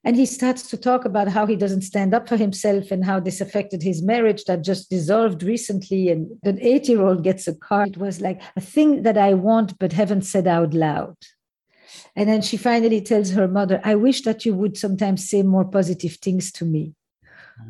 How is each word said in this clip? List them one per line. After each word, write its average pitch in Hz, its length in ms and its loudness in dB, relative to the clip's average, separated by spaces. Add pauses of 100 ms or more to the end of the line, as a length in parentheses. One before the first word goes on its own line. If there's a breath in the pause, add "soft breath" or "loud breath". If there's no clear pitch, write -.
And 240 140 2
he 262 80 4
starts 254 460 -2
to 220 80 -8
talk 247 260 0
about 202 240 0
how 214 160 0
he 214 120 0
doesn't 190 260 -2
stand 196 320 0
up 240 120 0
for 233 120 0
himself 196 520 -2
and 185 140 -2
how 190 160 0
this 185 220 -6
affected 196 400 -6
his 170 180 -2
marriage 214 440 0
that 175 200 -2
just 190 240 -4
dissolved 185 540 0
recently. 190 680 -2
And 160 140 0 (200)
an 196 200 -2
eight-year-old 233 600 2
gets 185 240 -2
a 165 80 -6
card. 202 360 -2
It 185 80 -16
was 190 200 -6
like, 185 220 -6 (160 loud breath)
"A 185 60 -6
thing 302 400 2
that 214 160 4
I 196 160 6
want 208 440 2
but 185 140 -2
haven't 190 320 0
said 190 220 0
out 170 260 2
loud." 156 460 -2 (1000 loud breath)
And 208 140 0
then 220 100 2
she 208 160 -4
finally 226 460 2
tells 208 300 0
her 190 140 2
mother, 190 380 0
"I 214 100 2 (120)
wish 269 160 2
that 220 240 -4
you 214 80 2
would 202 240 -2
sometimes 190 500 -2
say 202 140 2
more 190 240 4
positive 180 500 -2
things 185 360 -4
to - 120 -10
me." 156 300 -4 (760 loud breath)